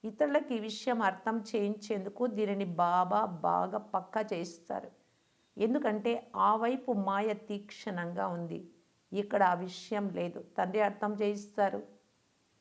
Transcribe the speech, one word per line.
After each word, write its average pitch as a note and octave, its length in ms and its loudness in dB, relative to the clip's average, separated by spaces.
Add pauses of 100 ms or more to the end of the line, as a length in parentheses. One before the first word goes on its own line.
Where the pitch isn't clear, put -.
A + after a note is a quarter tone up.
ఇతరులకు C#4+ 500 0
ఈ A3+ 60 0
విషయం A3 420 -2
అర్థం G3+ 360 2
చేయించేందుకు G#3 880 -2
దీనిని G3+ 380 0
బాబా F3+ 600 4
బాగా F3+ 520 0
పక్కా G3+ 440 -4
చేయిస్తారు. - 680 -6 (680)
ఎందుకంటే A3+ 800 0
ఆ G3 200 6
వైపు B3 360 0
మాయ G3+ 420 0
తీక్షణంగా G3 920 -6
ఉంది, E3+ 320 -4 (520)
ఇక్కడ G3+ 320 2
ఆ F3+ 100 6
విషయం F#3+ 560 -4
లేదు. F3 340 -4 (140)
తండ్రి F#3 240 2
అర్థం G#3 320 0
చేయిస్తారు. G#3 680 0 (760)